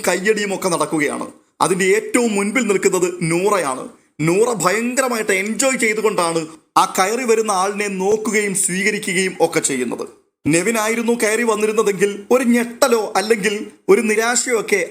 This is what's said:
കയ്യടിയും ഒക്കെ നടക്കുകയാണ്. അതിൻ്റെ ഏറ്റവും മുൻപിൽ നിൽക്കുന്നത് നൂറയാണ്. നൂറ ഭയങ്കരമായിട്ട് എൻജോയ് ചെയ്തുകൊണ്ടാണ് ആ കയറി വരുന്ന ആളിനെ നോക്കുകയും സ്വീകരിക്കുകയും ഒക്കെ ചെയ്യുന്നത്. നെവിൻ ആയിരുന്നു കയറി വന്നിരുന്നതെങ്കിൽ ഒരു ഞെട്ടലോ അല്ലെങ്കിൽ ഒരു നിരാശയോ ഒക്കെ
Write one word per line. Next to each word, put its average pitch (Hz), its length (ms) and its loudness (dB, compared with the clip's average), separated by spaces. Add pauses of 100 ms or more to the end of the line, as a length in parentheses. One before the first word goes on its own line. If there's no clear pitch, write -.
കയ്യടിയും 196 460 0
ഒക്കെ 185 140 -4
നടക്കുകയാണ്. 147 580 -2 (340)
അതിൻ്റെ 180 240 2
ഏറ്റവും 214 500 2
മുൻപിൽ 208 280 0
നിൽക്കുന്നത് 180 600 0
നൂറയാണ്. 165 680 -2 (320)
നൂറ 190 320 2
ഭയങ്കരമായിട്ട് 226 800 0
എൻജോയ് 214 440 0
ചെയ്തുകൊണ്ടാണ് 190 720 0 (300)
ആ 180 220 2
കയറി 220 260 0
വരുന്ന 220 280 0
ആളിനെ 202 360 -2
നോക്കുകയും 202 680 -2
സ്വീകരിക്കുകയും 190 840 -2
ഒക്കെ 160 200 2
ചെയ്യുന്നത്. 123 480 -4 (380)
നെവിൻ 180 320 2
ആയിരുന്നു 226 340 0
കയറി 233 300 0
വന്നിരുന്നതെങ്കിൽ 208 880 0
ഒരു 262 140 4
ഞെട്ടലോ 233 720 2
അല്ലെങ്കിൽ 208 500 -2 (220)
ഒരു 202 120 8
നിരാശയോ 226 600 0
ഒക്കെ 190 300 -2